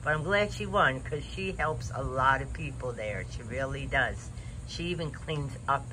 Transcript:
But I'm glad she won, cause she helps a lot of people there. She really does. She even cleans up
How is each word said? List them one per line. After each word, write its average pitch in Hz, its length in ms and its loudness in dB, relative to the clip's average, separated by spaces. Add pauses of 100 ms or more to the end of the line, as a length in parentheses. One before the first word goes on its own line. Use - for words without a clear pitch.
But 151 100 2
I'm 156 100 2
glad 202 300 4
she 214 120 -4
won, 170 360 4
cause 147 220 -4
she 190 300 -4
helps 160 400 0
a - 100 -2
lot 131 380 4
of 135 120 -4
people 135 380 -4
there. 107 380 -4
She - 140 -6
really 135 420 -2
does. 127 440 0 (380)
She - 180 -4
even 165 260 -2
cleans 143 460 -4 (100)
up 135 240 2